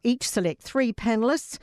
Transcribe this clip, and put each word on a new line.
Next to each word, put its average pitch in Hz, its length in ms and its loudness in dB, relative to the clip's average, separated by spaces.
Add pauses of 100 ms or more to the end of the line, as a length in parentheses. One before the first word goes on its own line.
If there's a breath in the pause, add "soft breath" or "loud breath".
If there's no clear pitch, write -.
each 247 260 0
select 175 320 0
three 262 320 0
panellists, 233 720 0